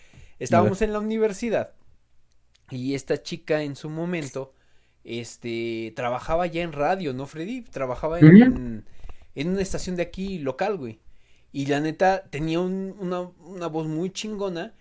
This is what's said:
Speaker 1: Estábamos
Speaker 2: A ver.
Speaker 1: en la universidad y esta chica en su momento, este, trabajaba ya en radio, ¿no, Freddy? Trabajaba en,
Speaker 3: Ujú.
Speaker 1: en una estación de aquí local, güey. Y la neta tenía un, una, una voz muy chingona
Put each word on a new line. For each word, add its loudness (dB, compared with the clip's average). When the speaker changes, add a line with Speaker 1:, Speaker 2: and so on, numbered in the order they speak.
Speaker 1:
Estábamos 2
Speaker 2:
A 0
ver. 2
Speaker 1:
en -4
la -2
universidad 0
y -4
esta -4
chica -4
en -6
su -10
momento, -6
este, -6
trabajaba -2
ya -4
en -6
radio, 0
¿no, -6
Freddy? -8
Trabajaba -4
en, 12
Speaker 3:
Ujú. 10
Speaker 1:
en -2
una 0
estación -4
de 0
aquí -6
local, -2
güey. -10
Y -4
la 2
neta 2
tenía -2
un, -4
una, -4
una -10
voz -4
muy -4
chingona -6